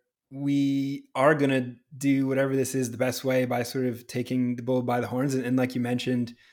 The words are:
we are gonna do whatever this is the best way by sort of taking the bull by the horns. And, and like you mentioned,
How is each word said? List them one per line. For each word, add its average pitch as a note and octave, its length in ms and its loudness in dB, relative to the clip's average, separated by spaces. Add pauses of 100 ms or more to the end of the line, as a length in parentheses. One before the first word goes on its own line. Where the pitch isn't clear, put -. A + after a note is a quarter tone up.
(320)
we C#3 760 0 (100)
are C#3 180 6
gonna C3+ 420 0 (220)
do C3+ 300 2
whatever C3+ 300 2
this C3 180 0
is B2+ 160 -2
the A#2 60 -10
best B2+ 260 -2
way C3 220 2
by B2 180 0
sort C3 220 -2
of A2+ 200 -4
taking B2 520 -2
the A#2+ 60 -10
bull B2+ 180 0
by A#2+ 180 0
the A#2 80 -2
horns. B2+ 260 -2
And, C3 120 -2
and B2 100 0
like B2+ 200 0
you B2 60 -2
mentioned, B2 540 -2 (180)